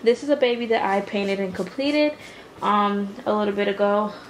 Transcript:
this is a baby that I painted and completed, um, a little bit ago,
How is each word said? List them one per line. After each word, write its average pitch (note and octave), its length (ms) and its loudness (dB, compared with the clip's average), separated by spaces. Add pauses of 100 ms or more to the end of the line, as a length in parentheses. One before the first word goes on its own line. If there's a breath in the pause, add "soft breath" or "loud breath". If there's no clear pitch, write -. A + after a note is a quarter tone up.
this A#3+ 200 2
is C#4+ 80 -4
a D4 60 4
baby A#3+ 300 0
that A3 160 2
I G3 200 0
painted G3 380 -2
and F#3 140 -4
completed, D4 600 0 (480 loud breath)
um, G3+ 520 0 (120)
a G#3+ 80 2
little G#3 180 0
bit G3+ 160 0
ago, G3+ 460 2 (160 loud breath)